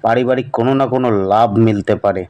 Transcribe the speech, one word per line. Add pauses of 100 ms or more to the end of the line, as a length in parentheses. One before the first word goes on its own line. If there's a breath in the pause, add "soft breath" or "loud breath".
পারিবারিক
কোনো
না
কোনো
লাভ
মিলতে
পারে।